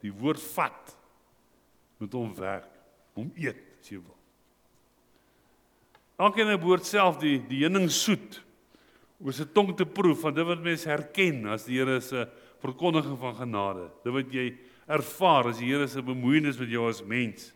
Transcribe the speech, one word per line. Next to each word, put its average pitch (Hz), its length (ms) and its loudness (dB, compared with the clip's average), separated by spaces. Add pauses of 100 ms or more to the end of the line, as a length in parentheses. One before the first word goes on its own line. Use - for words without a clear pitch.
die 104 100 -8
woord 147 280 -2 (120)
vat, - 380 -4 (1040)
met 104 160 -10
hom 120 220 -4
werk, 95 320 -8 (480)
hom 117 180 -10
eet, 143 240 -6 (220)
as - 100 -20
jy 101 80 -14
wil. 85 160 -20 (2000)
Elkeen 214 340 4
behoort 180 280 4
self 185 320 4
die, 143 180 2 (100)
die 135 160 0
heuningsoet 180 760 2 (840)
oor 135 100 -4
sy 147 120 -8 (100)
tong 196 200 4
te 180 120 0
proef, 165 340 2
van 151 140 0
dit 165 100 0
wat 170 180 -2
mens 165 240 -2
herken 147 640 0
as 110 160 -6
die 127 140 -2
Here 131 240 2
se 123 220 -4 (360)
verkondiging 143 580 0
van 123 160 -6
genade, 101 500 -4 (180)
dit 123 80 -2
wat 127 200 -2
jy 127 140 -2 (400)
ervaar 147 640 4
as 113 100 -4
die 123 120 -2
Here 143 180 0
se 131 140 -6
bemoeienis 131 560 2
met 120 120 -4
jou 117 160 0
as 110 160 -6
mens 113 520 -4